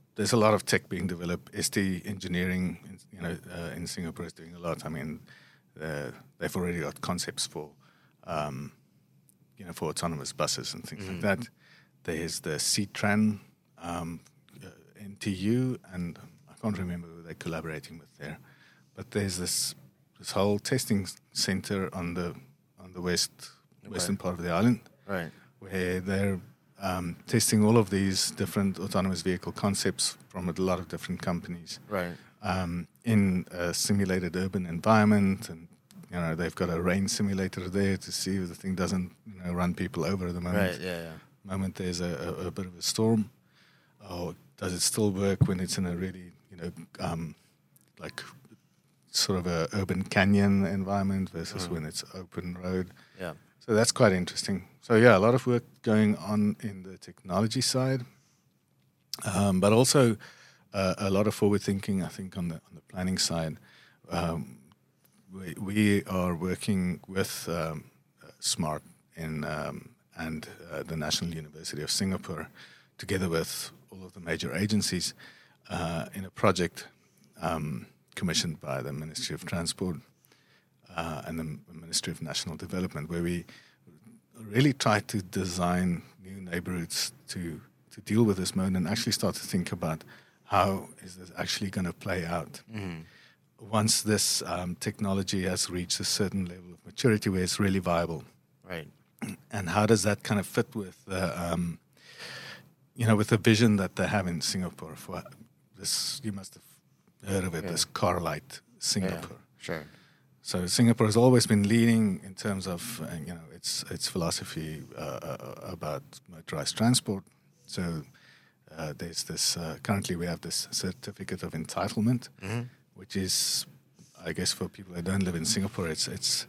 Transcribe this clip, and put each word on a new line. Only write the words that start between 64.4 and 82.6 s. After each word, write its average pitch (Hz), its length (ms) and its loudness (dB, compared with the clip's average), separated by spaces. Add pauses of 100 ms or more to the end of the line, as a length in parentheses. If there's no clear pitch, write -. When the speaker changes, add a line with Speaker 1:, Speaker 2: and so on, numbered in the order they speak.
Speaker 1:
we, 92 260 -10
we 101 460 4
are 90 300 0
working 90 720 0
with, 95 400 -4
um, 80 360 -4 (560)
smart 78 420 -2 (340)
in, 78 280 -4
um, 76 460 -6 (280)
and, 80 280 -6 (260)
uh, 71 100 -6
the 82 140 -6
National 78 380 -2
University 76 480 -10
of 76 80 -6
Singapore, 92 580 -2 (500)
together 95 300 -2
with - 420 -2 (200)
all 95 140 -16
of 90 100 -18
the 95 60 -16
major 82 340 -4
agencies, 98 600 0 (560)
uh, 85 420 -4
in 98 120 -8
a 92 60 -12
project, 90 580 2 (520)
um, 78 460 -2 (300)
commissioned 85 440 -2
by 67 220 -6
the 69 100 -6
Ministry 76 420 -6
of 78 120 -10
Transport, 85 500 -2 (1000)
uh, 82 300 -4
and 82 120 -6
the 80 60 -4
M-, 76 280 -10
Ministry 82 400 -6
of - 80 -10
National 78 360 -6
Development, 87 520 -6